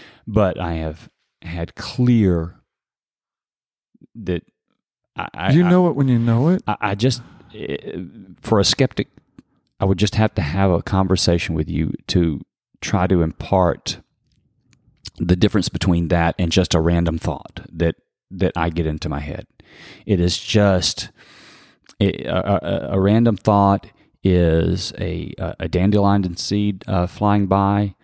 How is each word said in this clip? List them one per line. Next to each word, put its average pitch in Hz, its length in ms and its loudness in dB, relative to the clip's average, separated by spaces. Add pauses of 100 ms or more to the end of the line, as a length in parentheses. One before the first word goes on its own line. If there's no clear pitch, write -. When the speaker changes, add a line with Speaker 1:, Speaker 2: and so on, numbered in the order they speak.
(260)
Speaker 1:
but 101 340 0
I 85 160 -4
have 80 340 -8 (320)
had 85 340 -8
clear 98 800 0 (1600)
that 90 280 -6 (720)
I, - 180 -8
I, 95 180 -2
Speaker 2:
You 170 140 4
Speaker 1:
I 175 40 2
Speaker 2:
know 180 200 4
it 156 60 -2
when 139 120 0
you 123 120 2
know 117 300 2
it? - 160 0
Speaker 1:
I, 107 160 -4
I 101 140 -4
just, 120 260 0 (320)
eh, - 240 -8 (640)
for 107 180 2
a 98 60 4
skeptic, - 440 -2 (680)
I 101 60 -2
would 95 120 2
just 101 180 0
have 110 200 2
to - 60 -2
have 92 300 0
a 85 100 0
conversation 90 760 0
with 80 140 -4
you 85 220 -2 (160)
to 82 340 0 (400)
try 92 260 -2
to 90 140 4
impart - 800 -2 (1160)
the 87 180 2
difference 98 320 2
between 85 400 0
that 82 320 2
and 87 120 0
just - 220 2
a 87 60 4
random 85 380 0
thought - 420 -8 (140)
that, 82 220 -2 (360)
that 92 240 -2
I 85 140 -2
get 80 160 -2
into 78 240 -4
my 73 100 -6
head. 73 280 -10 (580)
It 95 160 2
is 90 160 0
just, 98 720 0 (920)
it, - 260 0
a, 92 680 -2
a, - 20 0
a 95 40 2
random 107 360 4
thought 101 520 2 (360)
is 87 760 2
a, 85 400 -8
a, 87 240 -8
a 92 60 -6
dandelion 98 680 2
seed, 104 500 -2
uh, 92 200 -2
flying 101 400 0
by 98 560 0